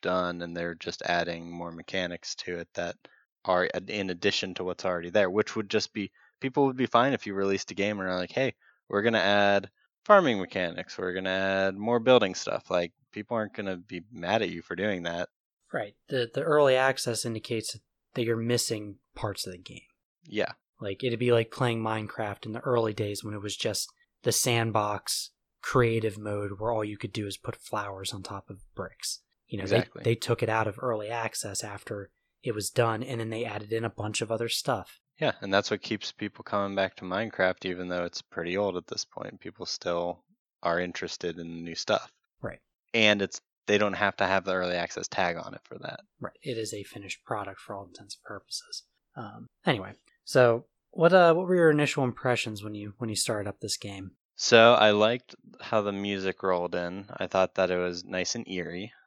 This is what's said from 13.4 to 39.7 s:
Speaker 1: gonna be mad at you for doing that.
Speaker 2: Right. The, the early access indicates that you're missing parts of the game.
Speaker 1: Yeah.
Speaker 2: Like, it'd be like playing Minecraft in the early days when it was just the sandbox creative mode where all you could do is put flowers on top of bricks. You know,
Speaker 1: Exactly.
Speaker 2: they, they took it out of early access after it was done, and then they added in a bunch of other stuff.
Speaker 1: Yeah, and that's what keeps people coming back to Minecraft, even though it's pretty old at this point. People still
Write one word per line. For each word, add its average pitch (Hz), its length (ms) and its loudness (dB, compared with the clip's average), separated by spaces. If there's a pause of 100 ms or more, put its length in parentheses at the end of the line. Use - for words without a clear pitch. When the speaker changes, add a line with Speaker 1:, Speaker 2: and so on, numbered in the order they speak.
Speaker 1:
gonna 98 240 -6
be 87 240 -12 (100)
mad 101 300 0
at 95 80 -2
you 85 120 -8
for - 140 -8
doing 95 280 -2
that. 85 260 -4 (440)
Speaker 2:
Right. 107 220 -6 (140)
The, 123 240 -2
the 135 100 -2
early 147 320 6
access 127 500 0
indicates 113 520 -6 (360)
that 127 100 -2
you're 113 140 0
missing 113 600 -2 (180)
parts - 320 -6
of 92 60 -12
the 90 60 -16
game. - 220 -16 (420)
Speaker 1:
Yeah. 104 280 -2 (280)
Speaker 2:
Like, 101 240 -6
it'd 117 160 -2
be 120 140 2
like 117 180 4
playing 120 300 0
Minecraft 110 640 -4
in 110 80 -8
the 110 60 -8
early 117 340 0
days 104 300 -4
when 104 100 -8
it 104 80 -8
was 101 160 -8
just - 320 -4 (340)
the 120 80 2
sandbox 110 1000 0 (300)
creative 113 560 2
mode 104 400 -6
where 110 140 -2
all 110 120 0
you 104 140 -6
could 98 160 -8
do 104 140 -4
is 98 100 -8
put - 180 -8
flowers 98 580 -8
on 98 100 -12
top 98 260 -12
of 98 100 -14 (160)
bricks. - 460 -10 (260)
You 110 100 -8
know, 95 60 -6
Speaker 1:
Exactly. - 400 0
Speaker 2:
they, 113 80 2
they 117 40 2
took - 280 0
it 107 60 0
out 110 180 2
of 101 140 -4
early 107 280 -2
access 113 540 -6
after 101 480 -10 (320)
it 120 100 -4
was 104 160 -4
done, 113 340 2
and 131 160 -6
then 113 100 -6
they 113 160 -4
added 104 280 -8
in 113 100 0
a 117 60 -2
bunch 107 320 -4
of 110 100 -4
other 117 180 -2
stuff. - 500 -4 (200)
Speaker 1:
Yeah, 147 120 2 (100)
and 98 120 -2
that's 101 180 2
what 101 100 -2
keeps - 300 -6
people - 320 -10
coming 101 320 -2
back 95 220 0
to - 80 -12
Minecraft, 92 600 0
even 90 220 -6
though 90 180 -2
it's - 160 -8
pretty 87 360 -6
old 98 200 0
at 87 100 -8
this - 180 -8
point. - 340 -12
People - 260 -12
still 87 580 -4 (380)